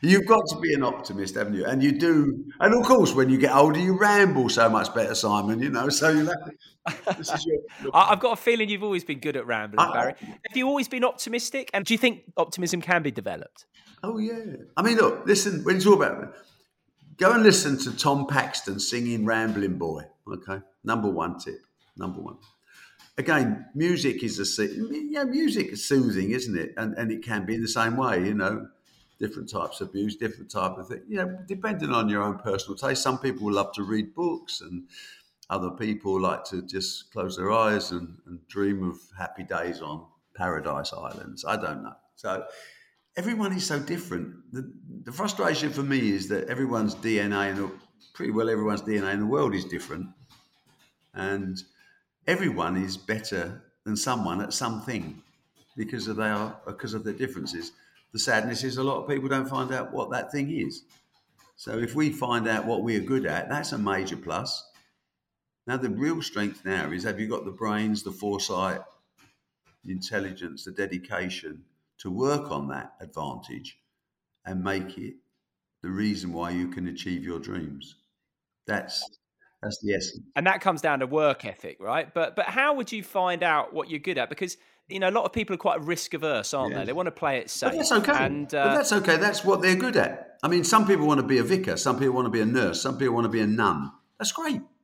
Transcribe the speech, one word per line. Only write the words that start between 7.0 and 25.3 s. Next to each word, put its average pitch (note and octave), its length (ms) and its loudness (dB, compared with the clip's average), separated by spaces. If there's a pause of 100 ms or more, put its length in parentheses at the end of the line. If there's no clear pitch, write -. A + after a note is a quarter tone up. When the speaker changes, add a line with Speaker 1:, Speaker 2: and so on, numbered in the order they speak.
Speaker 1:
this D#3 160 -4
is - 120 -2
your, - 120 2 (240)
your - 100 -4
Speaker 2:
<laughs> - 40 -8
I, F#3+ 160 8
I've G3 80 4
got A#3 140 2
a - 80 -6
feeling A3+ 280 2
you've G#3 140 -2
always F#3+ 200 0
been C#3 160 -6
good C#3 180 -4
at A#2 100 -6
rambling, G#2+ 320 -2
Speaker 1:
I F3 140 4
Speaker 2:
Barry. A#2+ 260 2
Have - 360 -14
you C4 120 2
always C#4 200 0
been B3+ 160 -2
optimistic? A#3+ 720 -4
And G3 120 0
do A3+ 80 2
you A3 40 2
think A#3+ 260 2 (140)
optimism E3+ 440 -2
can F3 200 2
be C#3+ 100 -2
developed? - 540 -8 (380)
Speaker 1:
Oh, A3 140 -4
yeah. G#3+ 400 -6 (180)
I D3 60 2
mean, A3+ 160 6
look, E3 280 4
listen, F#3+ 380 4
when F#3 140 4
you F#3 40 2
talk G3+ 140 10
about, - 400 0 (800)
go F#3 140 8
and A#3 120 6
listen D3+ 360 8
to B2 160 -4
Tom C#3 320 2
Paxton A#2+ 520 -2
singing A#2+ 460 -2
Rambling G#2+ 520 0
Boy, D#2 260 -4 (240)
okay? F#2+ 320 -8 (240)
Number A2 260 0
one E2+ 300 -2
tip, - 220 -12 (340)
number F#2 240 -8
one. - 180 -14 (800)
Again, C3+ 560 2
music D3+ 500 2
is G2 160 -4
a, G2 60 -2
se-, - 320 -2 (140)
yeah, D4 320 -4
music C4 440 0